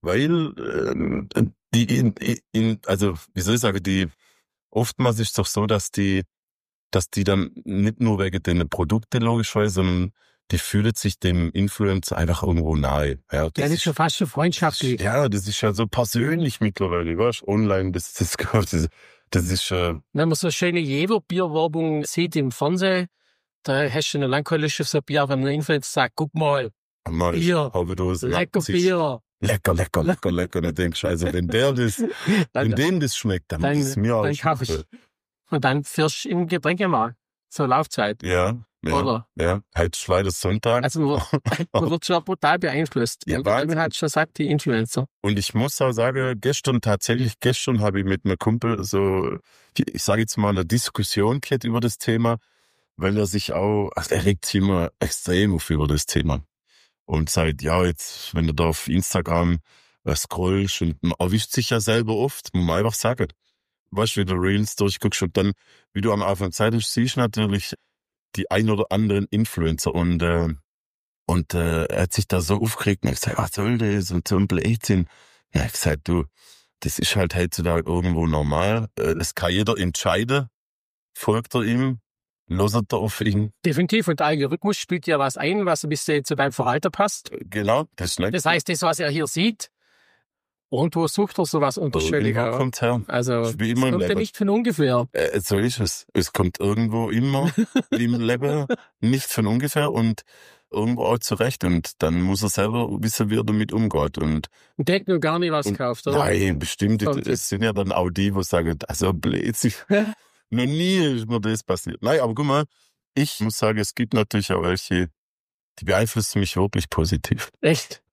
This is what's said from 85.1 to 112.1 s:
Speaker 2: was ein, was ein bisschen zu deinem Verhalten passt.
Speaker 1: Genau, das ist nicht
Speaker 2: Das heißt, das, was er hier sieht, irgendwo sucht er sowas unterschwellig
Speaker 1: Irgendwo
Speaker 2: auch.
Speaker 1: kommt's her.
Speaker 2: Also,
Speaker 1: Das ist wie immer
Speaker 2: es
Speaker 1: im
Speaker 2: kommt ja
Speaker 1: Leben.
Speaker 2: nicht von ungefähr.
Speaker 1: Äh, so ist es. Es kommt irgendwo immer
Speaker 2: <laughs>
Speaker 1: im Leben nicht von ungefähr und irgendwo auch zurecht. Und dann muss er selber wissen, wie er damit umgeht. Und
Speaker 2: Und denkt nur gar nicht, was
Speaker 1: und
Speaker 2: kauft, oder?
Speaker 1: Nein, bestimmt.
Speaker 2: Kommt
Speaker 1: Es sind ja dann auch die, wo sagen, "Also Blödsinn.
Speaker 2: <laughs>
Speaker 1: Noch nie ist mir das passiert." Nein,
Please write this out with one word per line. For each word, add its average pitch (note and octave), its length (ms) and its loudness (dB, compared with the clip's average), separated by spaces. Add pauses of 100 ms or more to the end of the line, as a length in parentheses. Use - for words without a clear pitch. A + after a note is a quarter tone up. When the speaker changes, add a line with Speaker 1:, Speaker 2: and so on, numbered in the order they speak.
Speaker 2:
was - 200 0
ein, F#3+ 280 0
was E3+ 200 0
ein D3+ 40 -4
bisschen D3 360 0
zu D3+ 100 -2
deinem C3+ 160 0
Verhalten D3 400 0
passt. - 400 -2 (180)
Speaker 1:
Genau, G#2 360 0 (100)
das F2 160 -4
ist - 80 -6
nicht G2 140 0
Speaker 2:
Das F3+ 120 -2
heißt, D#3+ 220 0
das, F3 140 -2
was E3 180 0
er D#3+ 100 0
hier D3+ 180 -2
sieht, G#3+ 420 -2 (1000)
irgendwo E3 360 0
sucht - 320 -2
er F3+ 60 4
sowas C#3+ 320 0
unterschwellig A2 580 0
Speaker 1:
Irgendwo A#2 200 0
Speaker 2:
auch. - 20 -2
Speaker 1:
kommt's C3 240 -2
her. A#2+ 260 2
Speaker 2:
Also, B2 340 0
Speaker 1:
Das A#2 100 0
ist G2+ 80 -8
wie A2 120 0
immer B2 120 2
Speaker 2:
es C3 40 2
Speaker 1:
im B2+ 60 2
Speaker 2:
kommt G#2 100 0
ja F2+ 60 0
Speaker 1:
Leben. G3 100 0
Speaker 2:
nicht A3 180 -4
von G3+ 120 0
ungefähr. D3+ 640 2
Speaker 1:
Äh, D#2 260 0
so G2+ 180 0
ist A#2 220 0
es. - 340 -4
Es F2+ 200 0
kommt F2+ 260 0
irgendwo A2 500 0
immer C3+ 420 2 (200)
Speaker 2:
<laughs> - 200 -2
Speaker 1:
im A#2+ 280 0
Leben C3+ 460 0 (340)
nicht B2+ 260 2
von G#2+ 220 0
ungefähr C#3 440 0
und A2+ 300 0 (500)
irgendwo A#2 340 0
auch A#2 140 2
zurecht. A2+ 440 -2
Und F2 380 0
dann E2 200 2
muss F#2+ 220 0
er G#2 60 2
selber A2 400 0 (120)
wissen, A2 280 0
wie G#2+ 80 0
er A2+ 60 2
damit G#2+ 280 0
umgeht. G2 460 0
Und D#2 300 0 (300)
Speaker 2:
Und C#3 120 -2
denkt F#3+ 180 2
nur F#3 120 2
gar D#3+ 200 0
nicht, F3 120 0
was D3 160 0
Speaker 1:
und G#2 100 -2
Speaker 2:
kauft, B2 300 -4
oder? C#3 100 2
Speaker 1:
Nein, F#2+ 420 2
bestimmt. G2+ 460 0
Speaker 2:
Kommt C#3 220 -2
Speaker 1:
Es - 200 -2
sind G2+ 160 -2
ja A2+ 80 2
dann G2 200 -2
auch F2+ 180 0
die, G2 260 0
wo G2 60 0
sagen, E2 360 0 (100)
"Also F#2+ 260 0
Blödsinn. F#2 600 -2 (140)
Speaker 2:
<laughs> G#3+ 280 0 (360)
Speaker 1:
Noch B2 140 0
nie E3+ 320 0 (200)
ist A2+ 100 -4
mir A#2 140 0
das A2 220 -2
passiert." - 380 -4
Nein, C#3+ 180 2